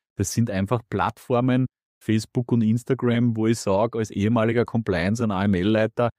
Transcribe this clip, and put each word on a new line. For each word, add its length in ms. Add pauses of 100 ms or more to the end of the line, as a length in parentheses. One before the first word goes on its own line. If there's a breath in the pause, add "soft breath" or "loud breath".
(180)
das 140
sind 180
einfach 400
Plattformen, 760 (360)
Facebook 480
und 120
Instagram, 720
wo 100
ich 140
sag, 340
als 160
ehemaliger 540
Compliance- 580
und 80
A-M-L-Leiter, 880